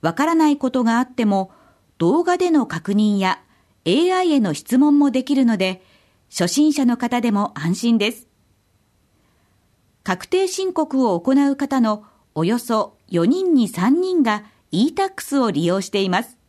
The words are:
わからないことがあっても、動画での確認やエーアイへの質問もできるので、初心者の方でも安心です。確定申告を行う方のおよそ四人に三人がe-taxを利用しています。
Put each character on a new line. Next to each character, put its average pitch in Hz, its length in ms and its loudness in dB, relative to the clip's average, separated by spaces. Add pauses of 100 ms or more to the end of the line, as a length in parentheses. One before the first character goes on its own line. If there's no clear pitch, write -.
わ 165 120 -2
か 285 140 0
ら 330 80 2
な 311 140 4
い 285 80 2
こ 262 140 -2
と 254 120 0
が 226 140 2
あ 247 40 2
っ 254 100 -4
て 233 140 -2
も、 196 260 0 (480)
動 247 240 2
画 349 140 0
で 359 140 0
の 285 140 2
確 - 260 -8
認 208 280 2
や 185 220 -2 (440)
エ 285 240 2
ー 370 60 0
ア 370 80 0
イ 330 100 2
へ 285 60 2
の 190 140 0
質 - 240 -4
問 294 220 4
も 285 120 2
で 254 120 -2
き 269 120 -2
る 262 100 2
の 226 100 2
で、 185 280 -4 (460)
初 - 180 -2
心 294 260 2
者 277 120 0
の 240 120 2
方 240 240 -2
で 226 100 0
も 208 240 -2
安 165 200 -2
心 233 220 0
で 208 140 0
す。 - 160 -18 (1800)
確 185 240 -6
定 370 220 0
申 370 240 -6
告 269 340 -2
を 180 140 0
行 254 100 -2 (180)
う 277 60 -2
方 277 240 -4
の 214 240 0 (320)
お 156 80 -2
よ 226 160 0
そ 220 380 -4 (100)
四 170 180 0
人 349 280 0
に 240 160 2
三 247 320 0
人 359 220 0
が 208 200 -2 (280)
e-tax 311 680 -2
を 233 120 0
利 160 140 -2
用 180 140 0
し 190 100 -8
て 202 120 -2
い 196 80 -2
ま 190 140 -2
す。 - 140 -18 (120)